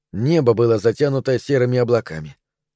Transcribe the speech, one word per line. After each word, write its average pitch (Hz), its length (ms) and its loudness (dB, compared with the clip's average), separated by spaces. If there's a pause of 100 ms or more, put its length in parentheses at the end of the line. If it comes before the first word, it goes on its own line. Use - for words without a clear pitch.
(120)
Небо 131 420 2
было 113 240 2
затянуто 127 640 0
серыми 123 380 0
облаками. 110 600 -2 (380)